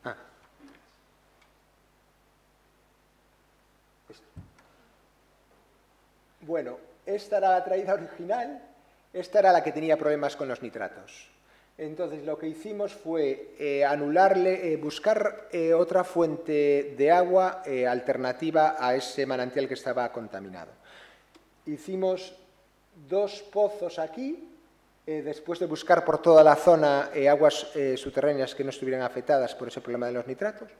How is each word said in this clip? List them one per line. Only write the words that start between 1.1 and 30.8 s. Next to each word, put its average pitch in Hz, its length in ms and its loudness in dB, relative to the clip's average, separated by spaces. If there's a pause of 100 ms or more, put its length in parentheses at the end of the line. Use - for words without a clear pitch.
esta. - 160 -20 (2250)
Bueno, 151 360 -6 (280)
esta 202 320 -4
era 190 140 4
la 180 120 2
traída 185 300 -2
original, 214 680 -6 (540)
esta 185 240 -4
era 190 160 6
la 165 100 4
que 160 80 -4
tenía 156 260 0
problemas 147 380 -2
con 143 120 -8
los 123 160 -8
nitratos. 101 680 -14 (480)
Entonces, 156 480 -10
lo 151 120 -6
que 160 100 -10
hicimos 202 460 -8
fue, 151 680 -4
eh, 143 240 0
anularle, 175 880 2
eh, 156 60 -2
buscar, 208 760 -2
eh, 165 220 2
otra 175 320 2
fuente 147 920 0
de 143 140 6
agua, 180 540 4
eh, 127 200 -2
alternativa 127 920 0
a 123 160 0
ese 135 300 -4
manantial 127 420 -4
que 135 60 -6
estaba 123 360 -4
contaminado. 95 640 -14 (920)
Hicimos 185 680 -4 (760)
dos 202 420 -2
pozos 196 480 -2
aquí, 262 480 -8 (580)
eh, 156 160 -6
después 156 380 -8
de 180 60 -2
buscar 165 400 0
por 151 160 0
toda 156 240 10
la 147 100 8
zona, 151 580 4
eh, 139 140 2
aguas, 147 480 4
eh, 135 220 -2
subterráneas 135 580 -2
que 139 80 -6
no 135 60 -4
estuvieran 131 320 -6
afectadas 127 520 0
por 123 140 -12
ese 120 140 -12
problema 120 240 -6
de 123 80 -6
los 123 140 -6
nitratos 208 420 -8 (100)